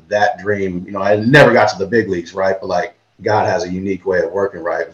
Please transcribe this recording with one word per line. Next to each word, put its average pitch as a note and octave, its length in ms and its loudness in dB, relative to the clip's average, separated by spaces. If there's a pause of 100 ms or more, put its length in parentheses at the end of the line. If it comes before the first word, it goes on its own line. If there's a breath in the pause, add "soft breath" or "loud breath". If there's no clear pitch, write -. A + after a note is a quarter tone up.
that G2 300 0
dream, F#2+ 480 -4
you G2 60 -16
know, G2 100 -6
I G#2 140 2
never A#2+ 360 6
got A#2 180 4
to - 80 -10
the G2 80 -4
big G#2 220 0
leagues, F2 260 -6
right? F#2+ 260 0
But, F#2+ 80 -10
like, F2 260 -4 (280)
God G#2 240 0
has F#2 180 -2
a F2+ 40 -6
unique F#2 380 -6
way F#2 140 0
of E2 120 -4
working, G2 300 -4
right? E2 320 -4